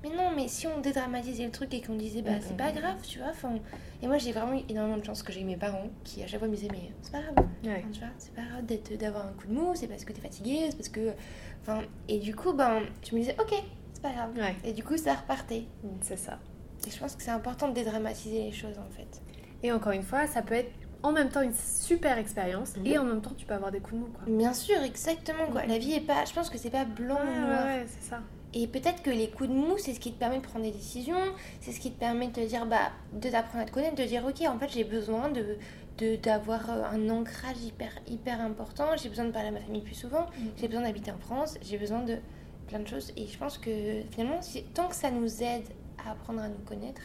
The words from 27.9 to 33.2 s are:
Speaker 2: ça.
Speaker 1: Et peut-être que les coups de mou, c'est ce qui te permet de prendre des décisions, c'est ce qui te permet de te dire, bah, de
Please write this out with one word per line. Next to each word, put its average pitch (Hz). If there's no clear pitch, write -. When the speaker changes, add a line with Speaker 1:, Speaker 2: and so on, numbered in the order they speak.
Speaker 2:
ça. 240
Speaker 1:
Et 233
peut-être 269
que 285
les 220
coups 269
de 262
mou, 311
c'est 285
ce -
qui 240
te -
permet 254
de -
prendre 226
des 220
décisions, 247
c'est 247
ce 233
qui 262
te -
permet 240
de 233
te 233
dire, 226
bah, 220
de 214